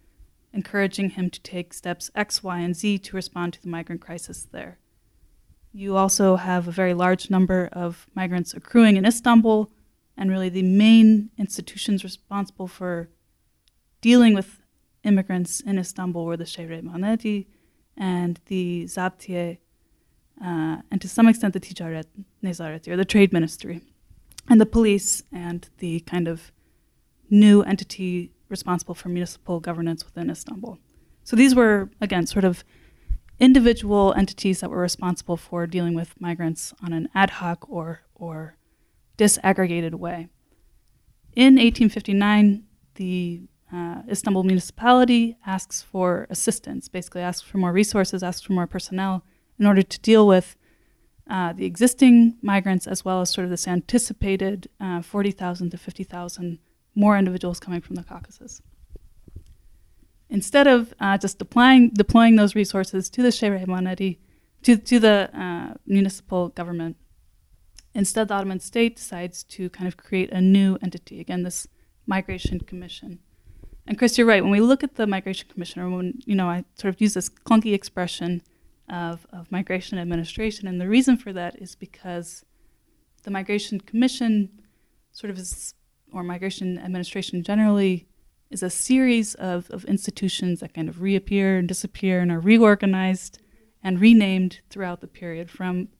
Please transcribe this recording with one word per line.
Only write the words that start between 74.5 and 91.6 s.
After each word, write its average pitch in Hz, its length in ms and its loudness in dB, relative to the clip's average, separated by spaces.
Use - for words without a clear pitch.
we 202 100 4
look 254 220 4
at 285 140 -8
the 220 100 -2
migration 190 420 -6
commission, - 320 -14
or 180 80 -8
when, 180 380 -8
you 202 80 -4
know, 185 140 0
I 175 160 -6
sort 196 180 -6
of - 80 -8
use 214 140 0
this 180 140 -6
clunky 220 460 0
expression 175 680 -6
of, 170 400 -10
of 175 220 -18
migration 185 460 -6
administration, 175 680 -8
and 180 140 -8
the 180 80 -6
reason 254 280 4
for 202 160 -8
that 175 300 -12
is 180 140 -20
because 175 680 -14
the - 80 -14
migration 202 480 -6
commission 220 840 -2
sort - 180 -14
of 185 80 -12
is, - 360 -14
or 180 120 -12
migration 180 560 -8
administration 180 640 -8
generally, 202 680 0
is 190 140 -12
a 185 80 -4
series 247 640 0
of, 180 360 -8
of 180 140 -14
institutions 190 760 -4
that 160 120 -16
kind 160 160 -8
of 170 140 -14
reappear 190 560 0
and 180 100 -2